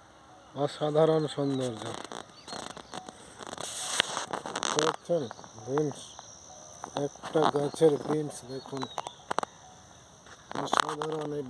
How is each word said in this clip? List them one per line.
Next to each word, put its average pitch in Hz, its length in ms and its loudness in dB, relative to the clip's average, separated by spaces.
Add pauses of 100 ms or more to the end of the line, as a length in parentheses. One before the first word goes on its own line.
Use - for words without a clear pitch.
(640)
অসাধারণ 156 580 4 (120)
সৌন্দর্য। 131 500 0 (2750)
দেখতে - 340 2
পাচ্ছেন - 380 2 (440)
বিনস, 143 320 2 (1080)
একটা - 340 0 (140)
গাছের 147 380 6 (160)
বিনস 151 280 0 (160)
দেখুন। 135 300 -6 (1700)
অসাধারণ 151 760 2
এই 147 180 -2